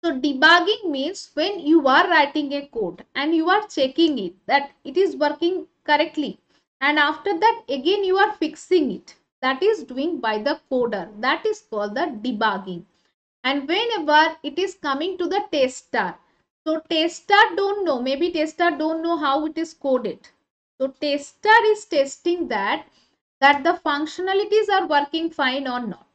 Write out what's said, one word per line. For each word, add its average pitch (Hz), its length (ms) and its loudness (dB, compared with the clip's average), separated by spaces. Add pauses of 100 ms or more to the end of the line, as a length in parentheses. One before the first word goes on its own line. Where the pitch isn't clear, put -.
So 339 80 0
debugging 330 800 2
means 285 420 -6
when 370 280 -2
you 294 260 4
are 320 220 4
writing 294 420 2
a 285 160 -6
code 190 380 -6 (100)
and 294 180 -2
you 320 160 2
are 415 200 2
checking 277 500 2
it 180 140 -6 (140)
that 277 240 0 (120)
it 269 140 -6
is 359 180 2
working 302 500 -2 (200)
correctly, 302 560 -2 (400)
and 294 180 2
after 311 400 0
that 453 300 2
again 311 340 0
you 370 140 2
are 415 160 2
fixing 311 580 -2
it. - 240 -14 (260)
That 269 220 -2
is 381 220 0
doing 277 340 -4
by 214 200 -2
the 220 200 -2 (100)
coder. 226 380 -2 (140)
That 294 240 -2
is 427 240 -4
called 208 260 -6
the 320 120 -2 (140)
debugging. 202 600 -4 (640)
And 277 200 -2
whenever 320 760 2
it 294 160 -8
is 381 160 -4
coming 320 440 -4
to 349 80 -4
the 392 140 -2 (120)
tester, 254 600 -2 (520)
so 311 220 0
tester 339 680 2
don't 403 300 -2
know, 269 160 0
maybe 277 280 -2
tester 320 480 0
don't 320 240 -2
know 339 140 0
how 294 300 0
it 311 120 -6
is 330 160 -6
coded. 247 460 -4 (640)
So 269 60 -2
tester 294 800 2
is 427 180 0
testing 320 640 -2
that, 220 380 -4 (540)
that 277 220 4
the 349 220 0
functionalities 381 840 0
are 381 160 2
working 311 440 0
fine 269 360 -4
or 247 140 -6
not. 226 360 -10